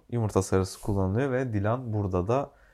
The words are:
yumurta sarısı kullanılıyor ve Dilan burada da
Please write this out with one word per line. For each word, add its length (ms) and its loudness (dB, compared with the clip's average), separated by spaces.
yumurta 300 2
sarısı 400 0
kullanılıyor 500 0
ve 220 -2
Dilan 400 -2
burada 340 0
da 240 0